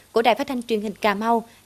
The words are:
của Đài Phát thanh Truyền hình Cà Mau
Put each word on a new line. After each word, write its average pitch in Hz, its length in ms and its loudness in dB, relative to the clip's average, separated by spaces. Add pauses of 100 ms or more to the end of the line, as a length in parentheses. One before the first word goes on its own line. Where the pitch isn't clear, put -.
(120)
của 226 100 2
Đài 233 120 4
Phát 277 120 -4
thanh 247 160 -6
Truyền 220 180 -2
hình 208 200 -6
Cà 208 140 2
Mau 226 340 0 (180)